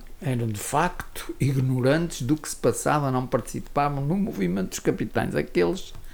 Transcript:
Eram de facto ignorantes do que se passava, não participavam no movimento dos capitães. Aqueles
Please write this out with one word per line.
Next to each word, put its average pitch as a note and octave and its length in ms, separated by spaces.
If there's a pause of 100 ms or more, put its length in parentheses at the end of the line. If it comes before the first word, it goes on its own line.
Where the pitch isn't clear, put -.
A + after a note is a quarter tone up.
(260)
Eram B2 220
de G#2+ 120
facto - 760
ignorantes C3 840
do C3+ 160
que D3+ 100
se - 80
passava, C#3 560
não B2+ 160
participavam C#3 800
no D#3 100
movimento F#3+ 540
dos - 100
capitães. - 560
Aqueles F3 580 (200)